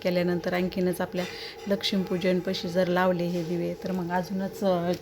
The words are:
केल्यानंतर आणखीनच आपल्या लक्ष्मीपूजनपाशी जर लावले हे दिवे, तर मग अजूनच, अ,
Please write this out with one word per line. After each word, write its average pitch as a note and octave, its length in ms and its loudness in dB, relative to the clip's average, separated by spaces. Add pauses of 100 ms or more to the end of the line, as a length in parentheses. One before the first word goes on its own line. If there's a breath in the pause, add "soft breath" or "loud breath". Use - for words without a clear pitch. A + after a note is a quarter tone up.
केल्यानंतर F3+ 520 0
आणखीनच F3+ 480 0
आपल्या F3+ 240 -2 (420 loud breath)
लक्ष्मीपूजनपाशी F#3 1000 0
जर F3 180 2
लावले F3 360 4
हे F3 200 -2
दिवे, E3+ 300 -2 (100)
तर F#3+ 80 -4
मग F3 200 -2
अजूनच, F#3 520 -2
अ, F3+ 280 2 (100)